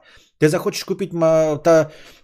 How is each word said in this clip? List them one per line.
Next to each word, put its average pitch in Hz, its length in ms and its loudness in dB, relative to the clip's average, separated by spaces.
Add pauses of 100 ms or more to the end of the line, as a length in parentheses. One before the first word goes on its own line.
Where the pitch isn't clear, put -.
(400)
Ты 151 80 4
захочешь 175 380 -4
купить, 190 280 -8
м, 170 60 -6 (440)
та, 160 280 4 (320)